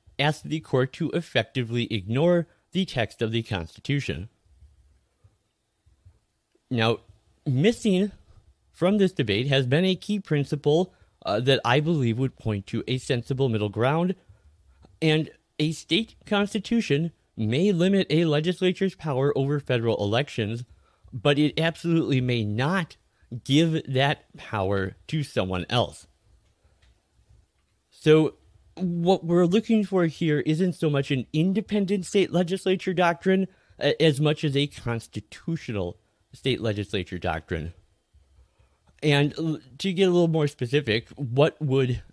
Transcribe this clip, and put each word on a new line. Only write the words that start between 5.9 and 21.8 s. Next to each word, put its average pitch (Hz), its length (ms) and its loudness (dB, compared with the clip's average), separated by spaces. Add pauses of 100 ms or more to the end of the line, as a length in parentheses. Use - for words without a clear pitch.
Now, 117 260 2 (480)
missing 190 680 2 (600)
from 190 260 2
this 190 140 2
debate 117 360 0
has 135 200 2
been 156 180 2
a 185 100 2
key 208 240 -4
principle, 151 760 0 (320)
uh, 104 160 0
that 131 220 2
I 127 160 4
believe 143 380 0
would 131 180 -4
point 104 320 -4
to - 200 -4
a 127 100 -2
sensible 131 520 -2
middle 107 200 0
ground, 147 460 0 (840)
and 156 280 2 (300)
a 156 120 0
state 175 440 -4 (100)
constitution 202 840 -2 (260)
may 127 340 0
limit 185 380 2
a 165 160 2
legislature's 175 680 0
power 143 420 0
over 139 220 0
federal 117 440 0
elections, 113 600 -2 (480)
but 143 280 0
it 151 200 0
absolutely 160 600 0